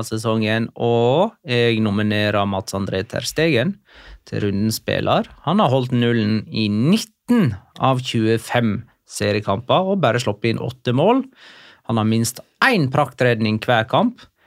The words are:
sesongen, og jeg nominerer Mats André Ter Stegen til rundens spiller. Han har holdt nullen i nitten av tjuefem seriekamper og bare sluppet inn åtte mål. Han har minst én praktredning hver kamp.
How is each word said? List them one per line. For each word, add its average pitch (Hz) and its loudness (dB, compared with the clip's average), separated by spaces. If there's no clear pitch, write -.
sesongen, 110 -2
og 120 2
jeg 120 0
nominerer 104 0
Mats 98 -4
André 98 -4
Ter - -8
Stegen 156 0
til 107 -6
rundens 104 -2
spiller. 107 -2
Han 175 -2
har 156 2
holdt 127 0
nullen 117 0
i 110 -2
nitten 151 0
av 127 0
tjuefem 113 0
seriekamper 107 -2
og 196 -2
bare 120 2
sluppet 113 -2
inn 113 -6
åtte 123 -4
mål. 226 2
Han 113 -2
har 107 0
minst 113 0
én 226 2
praktredning 120 0
hver 113 0
kamp. 208 0